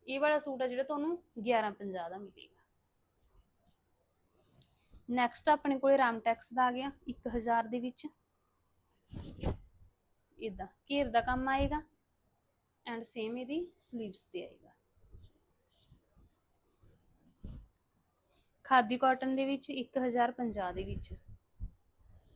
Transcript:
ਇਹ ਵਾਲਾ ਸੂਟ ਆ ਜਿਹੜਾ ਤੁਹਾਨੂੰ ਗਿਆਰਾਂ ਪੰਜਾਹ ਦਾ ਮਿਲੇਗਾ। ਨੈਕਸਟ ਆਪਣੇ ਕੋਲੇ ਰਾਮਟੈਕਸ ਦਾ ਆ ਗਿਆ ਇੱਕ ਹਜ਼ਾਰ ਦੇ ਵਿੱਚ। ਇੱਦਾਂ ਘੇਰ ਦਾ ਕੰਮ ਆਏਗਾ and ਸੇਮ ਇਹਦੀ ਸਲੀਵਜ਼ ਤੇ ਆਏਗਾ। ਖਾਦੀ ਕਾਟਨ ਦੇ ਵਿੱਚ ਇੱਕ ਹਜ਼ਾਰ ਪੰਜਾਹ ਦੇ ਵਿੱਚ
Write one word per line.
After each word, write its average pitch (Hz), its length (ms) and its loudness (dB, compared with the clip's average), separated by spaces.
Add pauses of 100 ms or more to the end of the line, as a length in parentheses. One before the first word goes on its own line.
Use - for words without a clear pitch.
ਇਹ 262 120 -2
ਵਾਲਾ 302 200 4
ਸੂਟ 277 220 -4
ਆ 262 60 0
ਜਿਹੜਾ 247 160 -2
ਤੁਹਾਨੂੰ 302 400 -2 (220)
ਗਿਆਰਾਂ 220 260 2
ਪੰਜਾਹ 185 380 -8
ਦਾ 185 80 -10
ਮਿਲੇਗਾ। - 440 -20 (2500)
ਨੈਕਸਟ 240 400 2
ਆਪਣੇ 294 300 4
ਕੋਲੇ 269 180 8
ਰਾਮਟੈਕਸ 233 560 0
ਦਾ 254 120 4
ਆ 247 60 4
ਗਿਆ 262 200 -4 (160)
ਇੱਕ - 200 -8
ਹਜ਼ਾਰ 233 360 2
ਦੇ 226 160 -4
ਵਿੱਚ। 247 280 -6 (2250)
ਇੱਦਾਂ 196 280 -8 (240)
ਘੇਰ 277 180 2
ਦਾ 233 120 4
ਕੰਮ 254 280 0
ਆਏਗਾ 277 320 2 (1040)
and 233 180 -8
ਸੇਮ 226 340 -6
ਇਹਦੀ 294 300 -4 (100)
ਸਲੀਵਜ਼ 220 540 -10
ਤੇ 175 160 -8
ਆਏਗਾ। - 240 -20 (4000)
ਖਾਦੀ 247 340 4
ਕਾਟਨ 262 380 2
ਦੇ 269 100 2
ਵਿੱਚ 269 240 -2
ਇੱਕ 269 280 -6
ਹਜ਼ਾਰ 247 340 2
ਪੰਜਾਹ 208 420 -4
ਦੇ 185 100 -6
ਵਿੱਚ 196 300 -8 (1200)